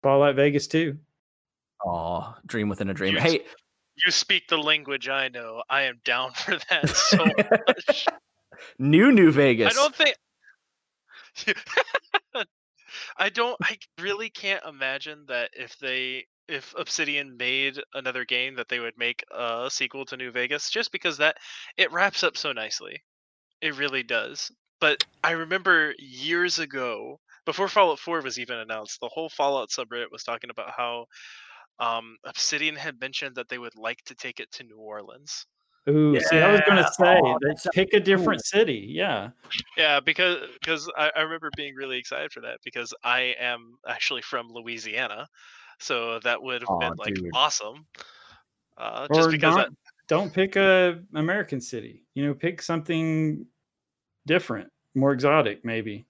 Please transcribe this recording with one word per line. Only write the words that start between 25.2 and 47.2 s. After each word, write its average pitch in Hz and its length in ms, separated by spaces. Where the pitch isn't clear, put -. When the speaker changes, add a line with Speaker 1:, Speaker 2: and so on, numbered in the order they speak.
Speaker 3:
I 160 80
remember 165 680
years 160 600
ago, 127 600
before 185 220
Fallout 180 320
four 165 220
was 131 180
even 120 180
announced, 110 440
the 120 80
whole 160 200
Fallout 139 400
subreddit 120 420
was 117 120
talking 120 260
about 117 260
how 120 300
um, 113 460
Obsidian 151 500
had 143 240
mentioned 135 360
that 123 140
they 123 80
would 120 180
like 110 300
to 127 100
take - 240
it - 140
to - 100
New 113 140
Orleans. 107 680
Speaker 1:
Ooh, 151 300
see, 160 220
I 160 60
was - 140
gonna 190 220
Speaker 2:
Yeah. 147 60
Speaker 1:
say, 180 240
Speaker 2:
Oh, 156 180
Speaker 1:
let's 147 220
Speaker 2:
that's - 0
so 185 80
Speaker 1:
pick 190 220
a 208 60
different 185 420
Speaker 2:
cool. - 40
Speaker 1:
city. 147 440
Yeah. 135 420
Speaker 3:
Yeah, 151 220
because, 160 500
'cause 160 340
I, 151 180
I 156 60
remember 160 340
being 143 200
really 131 220
excited 135 340
for 117 100
that 117 220
because 120 300
I 127 360
am 120 380
actually 120 340
from 120 280
Louisiana, 113 800
so 117 400
that 120 220
would 127 200
have 120 80
Speaker 2:
Aw, 92 100
Speaker 3:
been, 120 180
like, 104 180
Speaker 2:
dude. 87 180